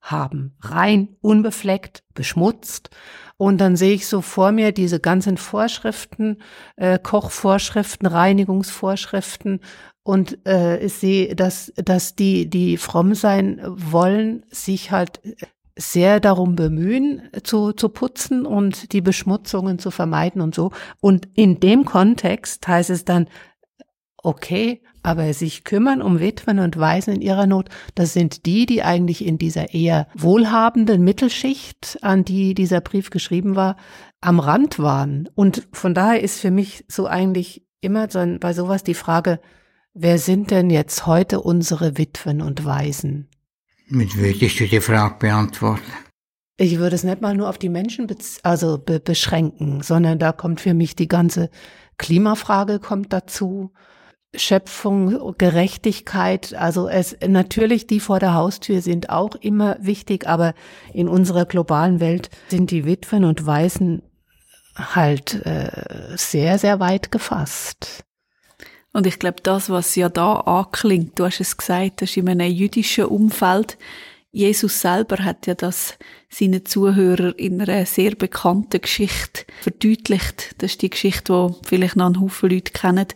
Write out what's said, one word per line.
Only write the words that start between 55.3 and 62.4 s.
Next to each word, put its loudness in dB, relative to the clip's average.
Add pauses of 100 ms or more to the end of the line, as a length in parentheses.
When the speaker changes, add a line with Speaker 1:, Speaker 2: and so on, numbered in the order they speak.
Speaker 1:
Gerechtigkeit, 0
also -2
es, -2 (120)
natürlich 2
die 0
vor 0
der 2
Haustür 0
sind -4
auch -2
immer 0
wichtig, -4
aber 0 (360)
in 0
unserer 2
globalen 2
Welt -2 (160)